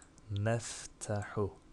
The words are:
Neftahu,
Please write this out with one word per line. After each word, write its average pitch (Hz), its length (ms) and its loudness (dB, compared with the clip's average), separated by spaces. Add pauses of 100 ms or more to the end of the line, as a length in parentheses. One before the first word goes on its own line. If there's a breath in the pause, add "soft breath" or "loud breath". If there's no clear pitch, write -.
(320 loud breath)
Neftahu, 104 1200 0 (200)